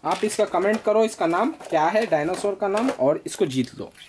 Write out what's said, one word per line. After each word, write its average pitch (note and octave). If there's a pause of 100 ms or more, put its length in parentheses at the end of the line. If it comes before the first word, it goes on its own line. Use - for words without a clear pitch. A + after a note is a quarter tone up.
आप F3+
इसका G#3+
comment G3+
करो A3
इसका A3
नाम F#3+ (100)
क्या D#3
है G#3+
dinosaur F3+
का G3+
नाम A3+
और D#3
इसको F3
जीत B2+
लो। E3 (180)